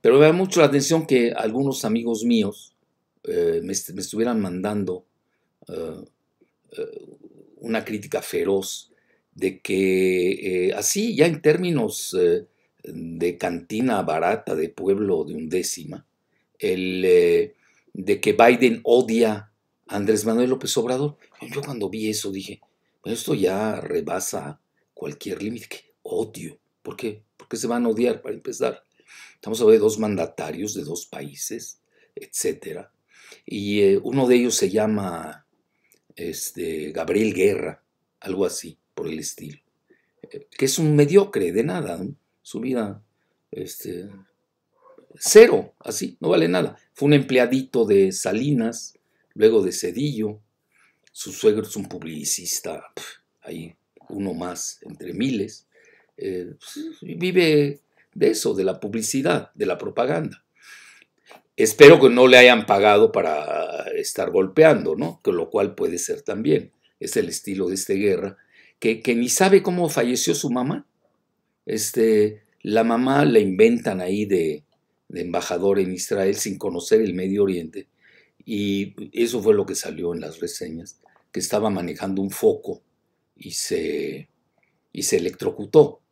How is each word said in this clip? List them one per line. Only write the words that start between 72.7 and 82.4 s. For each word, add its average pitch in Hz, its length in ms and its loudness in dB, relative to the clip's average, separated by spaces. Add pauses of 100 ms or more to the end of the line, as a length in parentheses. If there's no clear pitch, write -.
mamá 131 420 2
la 120 140 6
inventan 101 600 4
ahí 98 240 -2
de, 82 400 -2 (420)
de - 140 -12
embajador 90 580 -2
en 92 140 0
Israel 95 420 -2
sin 95 240 -6
conocer 98 420 0
el 98 140 -2
Medio 98 300 0
Oriente. 90 420 -6 (580)
Y 101 480 -4 (200)
eso 117 280 -2
fue 104 140 4
lo 98 100 0
que 90 120 -8
salió 82 380 -8
en 82 60 -10
las 78 200 -14
reseñas, 85 600 -12 (300)
que - 80 -8
estaba 107 320 -2
manejando 95 520 -6
un 98 80 -4
foco - 520 0 (540)